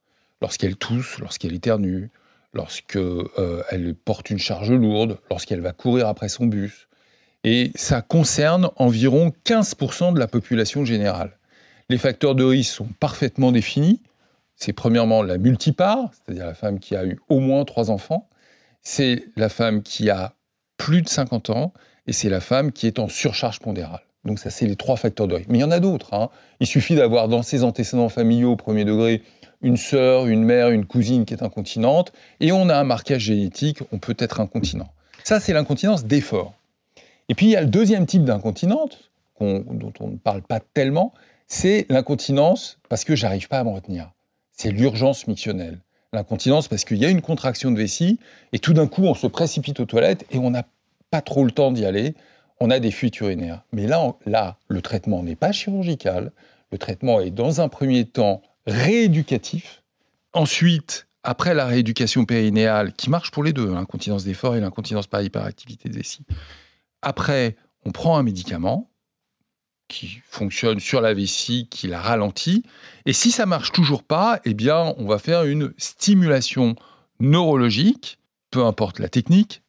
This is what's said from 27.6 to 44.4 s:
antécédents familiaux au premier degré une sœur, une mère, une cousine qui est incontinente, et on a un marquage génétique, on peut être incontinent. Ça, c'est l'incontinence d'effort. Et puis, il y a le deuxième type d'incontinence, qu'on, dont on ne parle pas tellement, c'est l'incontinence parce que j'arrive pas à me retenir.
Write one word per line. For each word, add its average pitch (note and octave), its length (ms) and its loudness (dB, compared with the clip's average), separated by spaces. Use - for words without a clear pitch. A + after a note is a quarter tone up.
antécédents A#2+ 440 0
familiaux A#2 440 2
au A2+ 40 0
premier G#2+ 300 0
degré A2 360 2
une B2 160 0
sœur, B2+ 480 2
une A2+ 180 4
mère, A#2+ 260 6
une A2 140 2
cousine A#2+ 400 2
qui - 80 -8
est - 100 -8
incontinente, A#2 680 0
et D#3 120 4
on F#3+ 160 4
a D#3 80 4
un C#3 80 4
marquage B2 380 0
génétique, G#2+ 560 0
on G#2+ 80 -6
peut A#2+ 200 -6
être A2+ 220 -4
incontinent. - 520 -4
Ça, G#3+ 160 2
c'est F#3+ 140 0
l'incontinence D3+ 500 0
d'effort. G#2+ 500 0
Et A3+ 40 0
puis, G3+ 120 4
il A3 40 8
y G#3+ 60 6
a F3+ 60 2
le D3+ 40 2
deuxième F#3+ 380 4
type F3 200 4
d'incontinence, C3 840 -2
qu'on, G2 260 -2
dont A2 400 -10
on A2 80 -8
ne G2+ 100 -10
parle G2 240 -4
pas A2 180 -4
tellement, D3 540 0
c'est G3+ 420 0
l'incontinence C#3 920 0
parce A2+ 140 -4
que D#3 120 0
j'arrive G2 320 -2
pas C3+ 120 -2
à B2 40 -2
me A2+ 60 -2
retenir. F#2 400 -10